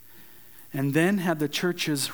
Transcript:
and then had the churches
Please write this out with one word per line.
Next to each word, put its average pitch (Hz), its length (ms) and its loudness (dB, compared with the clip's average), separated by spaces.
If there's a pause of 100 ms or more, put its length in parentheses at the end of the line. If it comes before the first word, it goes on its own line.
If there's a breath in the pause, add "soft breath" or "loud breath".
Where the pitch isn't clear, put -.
(720 loud breath)
and 139 200 2
then 180 240 6
had 170 220 0
the 147 100 0
churches 156 640 0